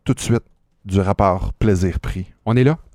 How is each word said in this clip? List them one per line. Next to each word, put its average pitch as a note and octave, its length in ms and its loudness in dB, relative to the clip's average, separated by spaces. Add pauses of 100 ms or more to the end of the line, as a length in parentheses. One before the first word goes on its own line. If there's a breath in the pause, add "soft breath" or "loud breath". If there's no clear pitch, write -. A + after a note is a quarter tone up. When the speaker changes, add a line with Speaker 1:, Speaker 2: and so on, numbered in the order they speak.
Speaker 1:
tout C3 120 -2
de - 40 -8
suite A#2 220 -2 (440)
du F#2+ 160 0
rapport F#2+ 520 0
plaisir-prix. F#2 800 -2 (140)
Speaker 2:
On A2+ 100 2
est B2+ 60 2
là ? D3+ 160 0 (160)